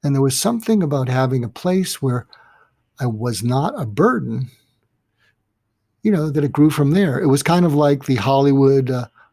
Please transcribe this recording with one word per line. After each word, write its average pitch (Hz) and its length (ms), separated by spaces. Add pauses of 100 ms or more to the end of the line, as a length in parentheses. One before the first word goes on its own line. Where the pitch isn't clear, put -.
And 143 120
there 135 60
was 135 180
something 220 440
about 143 260
having 127 340
a 117 60
place 180 540
where 123 240 (760)
I 131 60
was 110 360
not 139 380
a 131 60
burden, 131 640 (1500)
you 214 100
know, 156 160
that 147 160
it 135 80
grew 151 160
from 147 220
there. 165 280
It 165 100
was 135 140
kind 180 220
of 160 80
like 143 320
the 135 120
Hollywood, 135 760
uh, 127 160 (260)